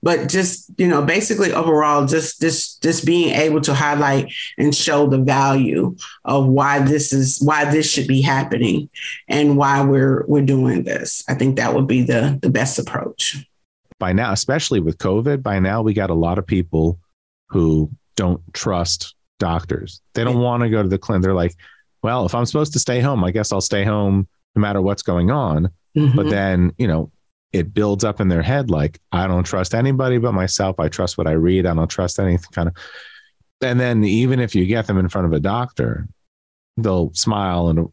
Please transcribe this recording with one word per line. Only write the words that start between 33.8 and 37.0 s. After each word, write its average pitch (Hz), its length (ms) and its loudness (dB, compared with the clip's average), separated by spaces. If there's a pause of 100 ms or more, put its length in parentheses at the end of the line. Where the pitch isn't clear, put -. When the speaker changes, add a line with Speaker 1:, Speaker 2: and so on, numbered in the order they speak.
Speaker 2:
then 120 240 2
even 123 360 2
if 117 140 -4
you 92 120 4
get 110 200 0
them 98 120 0
in 92 100 2
front 90 180 -2
of 80 60 2
a 76 80 0
doctor, 95 640 -4 (720)
they'll 92 360 0